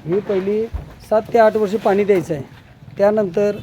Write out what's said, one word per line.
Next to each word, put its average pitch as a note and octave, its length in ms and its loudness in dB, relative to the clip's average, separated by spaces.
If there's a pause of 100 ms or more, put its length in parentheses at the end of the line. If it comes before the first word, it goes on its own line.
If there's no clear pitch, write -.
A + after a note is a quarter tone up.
हे F3+ 140 0
पहिली G#3 460 -2 (440)
सात G#3+ 120 2 (120)
ते A#3 60 4
आठ G#3+ 160 6
वर्ष G#3+ 200 0
पाणी G3+ 280 0
द्यायचं F3+ 300 0
आहे. C3+ 100 -6 (540)
त्यानंतर G3+ 640 0